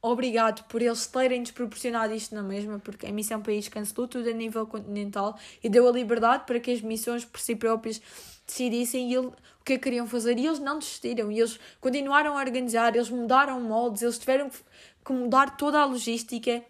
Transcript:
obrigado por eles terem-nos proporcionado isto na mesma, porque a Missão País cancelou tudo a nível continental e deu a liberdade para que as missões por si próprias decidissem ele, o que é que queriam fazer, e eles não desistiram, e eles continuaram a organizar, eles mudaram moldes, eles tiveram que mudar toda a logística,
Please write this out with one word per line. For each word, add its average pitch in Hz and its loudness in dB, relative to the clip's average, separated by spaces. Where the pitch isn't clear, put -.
obrigado 226 2
por 233 -2
eles 233 0
terem-nos 247 0
proporcionado 226 -4
isto 220 -8
na 208 -6
mesma, 202 -6
porque 202 -12
a 202 -6
Missão 214 -4
País 208 -4
cancelou 214 -6
tudo 240 -4
a 233 -2
nível 226 -4
continental 202 -4
e 233 0
deu 240 10
a 247 6
liberdade 240 4
para 240 0
que 240 -4
as 233 -2
missões 226 -4
por - -16
si 233 -2
próprias 220 -2
decidissem 247 -2
ele, 254 0
o 247 -12
que - 0
é 262 4
que 262 -4
queriam 240 -2
fazer, 233 0
e 262 2
eles 320 0
não 285 -4
desistiram, 233 -4
e 220 0
eles 226 2
continuaram 285 2
a 277 -2
organizar, 233 0
eles 233 2
mudaram 254 2
moldes, 226 0
eles 233 -2
tiveram 269 0
que - -14
mudar 262 2
toda 294 2
a 285 6
logística, 233 -4